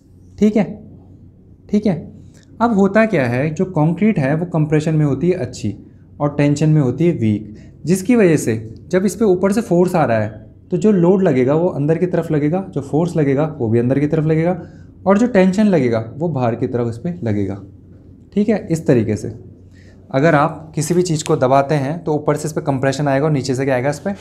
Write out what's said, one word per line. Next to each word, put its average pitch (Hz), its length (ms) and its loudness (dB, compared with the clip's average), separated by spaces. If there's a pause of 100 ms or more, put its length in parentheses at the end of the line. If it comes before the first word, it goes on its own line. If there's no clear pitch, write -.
(380)
ठीक 208 180 2
है, 196 100 2 (1040)
ठीक 208 160 0
है। 175 140 0 (600)
अब 233 140 2
होता 196 340 4
क्या 156 180 0
है, 127 240 0
जो 185 180 -2
कंक्रीट 170 520 0
है 135 160 0
वो 170 120 -4
कंप्रेशन 156 480 0
में 151 100 2
होती 143 240 0
है 180 80 0
अच्छी 107 360 -6 (460)
और 147 160 -2
टेंशन 147 340 2
में 156 120 4
होती 123 240 0
है 170 80 2
वीक, 110 420 -2 (280)
जिसकी 185 320 0
वजह 175 220 4
से 113 180 -2 (320)
जब 185 180 0
इस 202 100 -2
पे 226 100 0
ऊपर 190 260 2
से 220 120 0
फोर्स 170 320 2
आ 156 100 2
रहा 113 140 2
है 107 200 -6 (320)
तो 180 60 0
जो 202 160 4
लोड 185 300 4
लगेगा 135 320 2
वो 170 140 0
अंदर 151 280 -2
की 175 100 0
तरफ 170 240 -2
लगेगा, 151 320 0
जो 151 180 -6
फोर्स 165 340 -2
लगेगा 143 380 2
वो 113 160 -4
भी 117 100 2
अंदर 131 200 0
की 147 80 2
तरफ 156 180 0
लगेगा, 165 360 0 (440)
और 202 120 4
जो 240 100 2
टेंशन 190 400 4
लगेगा 120 320 2 (140)
वो 165 160 -4
बाहर 123 260 0
की 120 120 -4
तरफ 120 220 -2
इस 113 80 -8
पे 175 160 -6 (100)
लगेगा, 98 380 -4 (720)
ठीक 208 160 2
है। - 180 -2
इस 160 200 -4
तरीके 107 280 2
से 113 180 -8 (800)
अगर 151 240 2
आप 151 400 -2
किसी 151 180 -4
भी 180 80 4
चीज़ 160 220 -2
को 160 140 0
दबाते 139 400 2
हैं 143 260 -4
तो 156 100 -4
ऊपर 147 240 -2
से 151 100 -8
इस 151 60 -8
पे - 100 -4
कंप्रेशन 139 440 -2
आएगा 139 180 0
और 156 60 0
नीचे 131 240 -2
से 135 100 -2
क्या 135 100 0
आएगा, 127 140 -2
इस 156 100 -6
पे 202 220 -6